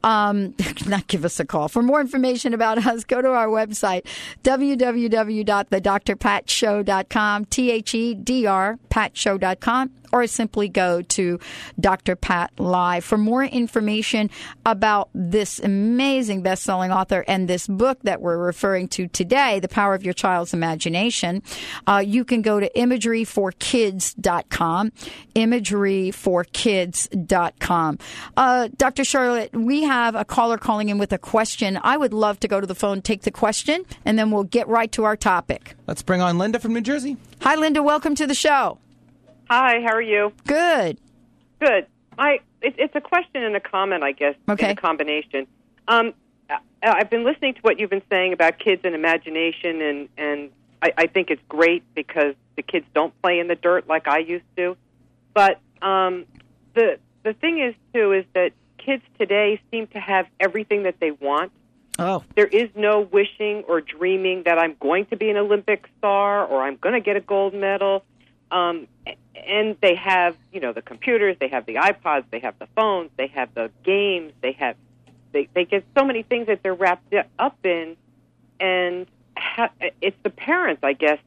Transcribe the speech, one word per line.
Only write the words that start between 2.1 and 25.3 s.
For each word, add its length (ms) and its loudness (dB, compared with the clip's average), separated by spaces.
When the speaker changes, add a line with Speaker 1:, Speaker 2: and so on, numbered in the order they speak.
Speaker 1:
about 320 2
us, 180 0
go 180 0
to 60 2
our 200 2
website, 580 -2
w 340 2
w 320 2
w 340 0
dot 280 0
the 100 0
doctor 340 0
pat 340 0
show 340 0
dot 260 0
com, 340 0
T 260 0
H 260 -2
E 180 0
D 320 -2
R, 340 0
patshow.com, 1000 0
or 120 4
simply 440 -2
go 320 2
to 360 -2
Doctor 380 2
Pat 420 -2
Live. 460 0
For 140 0
more 260 2
information 840 0
about 480 2
this 460 -2
amazing 840 0
best-selling 500 0
author 340 0
and 220 0
this 180 -2
book 360 2
that 180 -2
we're 160 0
referring 520 0
to 180 -4
today, 520 2
The 80 -4
Power 280 2
of 100 -6
Your 80 -2
Child's 400 0
Imagination, 880 -2
uh, 200 4
you 180 2
can 180 0
go 200 2
to 180 0
imagery 460 2
for 260 -2
kids 640 -2
dot 360 -2
com, 420 0